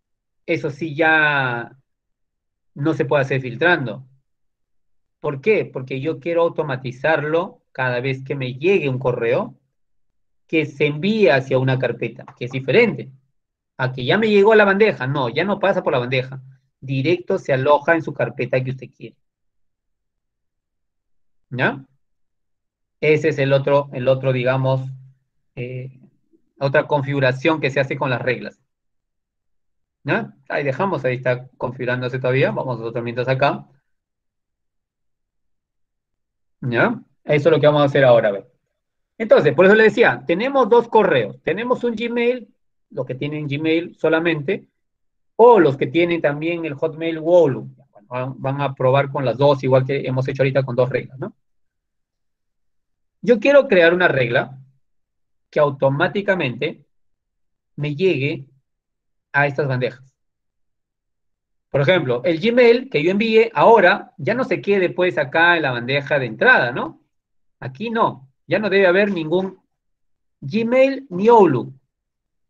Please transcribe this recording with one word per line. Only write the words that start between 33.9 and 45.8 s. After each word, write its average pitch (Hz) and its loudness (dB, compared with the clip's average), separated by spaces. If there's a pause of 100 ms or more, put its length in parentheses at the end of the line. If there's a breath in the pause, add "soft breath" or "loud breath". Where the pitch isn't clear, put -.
¿Ya? 143 0 (240)
Eso 151 2
es 160 4
lo 147 2
que 143 4
vamos 151 4
a - 4
hacer 139 2
ahora, 117 6
a - -2
ver. 98 -10 (640)
Entonces, 214 4
por 175 4
eso 196 6
le 220 4
decía, 202 2
tenemos 240 0
dos 233 4
correos. 151 2
Tenemos 226 -4
un 240 -2
Gmail, 233 -4 (420)
los 127 -8
que 131 -10
tienen 147 -8
Gmail 160 -2
solamente, 160 -2 (680)
o 226 8
los 143 4
que 135 -4